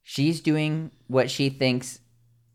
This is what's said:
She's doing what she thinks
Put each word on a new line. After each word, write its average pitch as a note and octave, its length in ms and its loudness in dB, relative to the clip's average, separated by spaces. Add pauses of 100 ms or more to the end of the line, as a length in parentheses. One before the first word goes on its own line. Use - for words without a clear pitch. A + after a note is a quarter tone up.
She's D#3 380 0
doing D#3 500 0 (160)
what B2+ 240 2
she C#3 180 0
thinks B2+ 500 -2 (560)